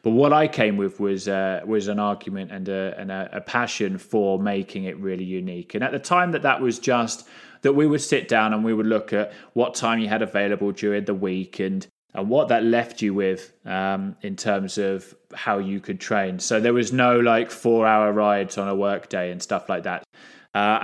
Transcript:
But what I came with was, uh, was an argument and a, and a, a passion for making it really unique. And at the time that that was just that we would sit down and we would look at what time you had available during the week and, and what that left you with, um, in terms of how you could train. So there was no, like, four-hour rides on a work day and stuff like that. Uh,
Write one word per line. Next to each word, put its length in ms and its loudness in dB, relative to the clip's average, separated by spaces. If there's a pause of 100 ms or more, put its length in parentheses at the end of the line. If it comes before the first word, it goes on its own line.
But 80 0
what 240 6
I 120 6
came 300 2
with 240 -2
was, 300 -2
uh, 360 -2
was 220 0
an 120 -2
argument 520 -4
and 160 -10
a, 300 -4
and 120 -10
a, 220 -8
a 80 -8
passion 580 -4
for 400 0
making 460 -4
it 140 -8
really 260 -6
unique. 500 -8
And 120 -2
at 80 -4
the 60 -4
time 340 0
that 80 -2
that 180 2
was 200 0
just 460 0 (360)
that 100 4
we 160 4
would 140 2
sit 260 0
down 260 4
and 120 0
we 80 2
would 140 0
look 260 0
at 180 0 (220)
what 200 2
time 260 0
you 100 -2
had 120 2
available 520 0
during 320 -2
the 100 -2
week 460 -4
and, 260 -4 (260)
and 160 -4
what 200 4
that 140 2
left 380 2
you 100 0
with, 420 -2 (120)
um, 560 -4
in 140 -8
terms 420 -2
of 380 -4 (180)
how 240 -2
you 220 -4
could 200 -8
train. 380 -2
So 220 0
there 160 4
was 180 0
no, 260 6
like, 300 4
four-hour 640 4
rides 460 0
on 80 -2
a 80 -2
work 340 -2
day 220 -4
and 100 -10
stuff 260 -4
like 140 -4
that. 220 -6 (500)
Uh, 300 2